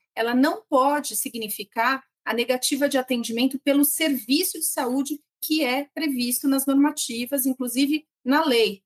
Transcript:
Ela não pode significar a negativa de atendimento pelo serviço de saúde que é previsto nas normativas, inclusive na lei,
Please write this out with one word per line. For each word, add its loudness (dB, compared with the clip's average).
Ela -2
não 2
pode 2
significar -4
a -2
negativa 0
de 0
atendimento -2
pelo 4
serviço 0
de -6
saúde -2
que 0
é 0
previsto -2
nas 0
normativas, 0
inclusive -2
na 2
lei, 2